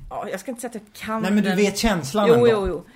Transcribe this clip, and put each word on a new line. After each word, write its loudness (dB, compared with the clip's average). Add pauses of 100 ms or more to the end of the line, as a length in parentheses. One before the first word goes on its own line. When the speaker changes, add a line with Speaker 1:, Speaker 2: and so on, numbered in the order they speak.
Speaker 1:
Ja, -10
jag -8
ska -12
inte -12
säga -10
att -16
jag -16
kan -6
Speaker 2:
Nej, 0
men 2
du -2
Speaker 1:
den. 0
Speaker 2:
vet 2
känslan 0
Speaker 1:
Jo, 8
Speaker 2:
ändå. 6
Speaker 1:
jo, 2
jo. -4 (180)